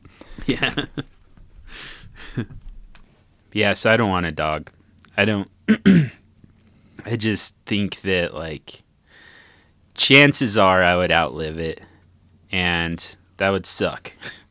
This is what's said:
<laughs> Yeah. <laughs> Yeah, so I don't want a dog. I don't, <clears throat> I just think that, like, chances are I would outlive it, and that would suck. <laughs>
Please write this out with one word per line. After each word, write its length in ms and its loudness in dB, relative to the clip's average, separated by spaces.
<laughs> 320 -18
Yeah. 280 -4
<laughs> 80 -8
Yeah, 200 2
so 200 2
I 40 6
don't 140 0
want 160 0
a 60 -4
dog. 380 -6
I 80 2
don't, 340 -2
<clears throat> 100 -6
I 120 -4
just 400 -4
think 360 -4
that, 320 -2
like, 480 -12
chances 600 4
are 260 6
I 140 4
would 140 0
outlive 480 -2
it, 240 -8
and 640 -4
that 120 2
would 160 -2
suck. 520 -4
<laughs> 40 -20